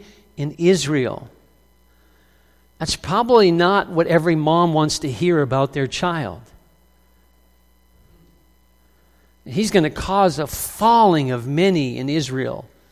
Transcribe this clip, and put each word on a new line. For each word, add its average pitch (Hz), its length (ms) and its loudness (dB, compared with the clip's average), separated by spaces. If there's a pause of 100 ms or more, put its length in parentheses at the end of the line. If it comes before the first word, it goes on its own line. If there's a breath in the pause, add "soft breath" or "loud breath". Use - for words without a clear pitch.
(360 soft breath)
in 147 200 -6
Israel." 151 720 0 (1500)
That's - 180 -6
probably 214 540 4
not 180 400 2
what 165 160 0
every 165 300 2
mom 160 360 2
wants 156 280 0
to 147 100 -6
hear 160 320 0
about 135 300 -2
their 135 160 -4
child. 147 520 -6 (3000)
He's 175 260 -2
gonna 165 200 2
cause 185 480 0
a 147 80 -4
falling 202 840 2
of 120 160 -6
many 147 520 0
in 131 100 -6
Israel 131 600 -4 (240)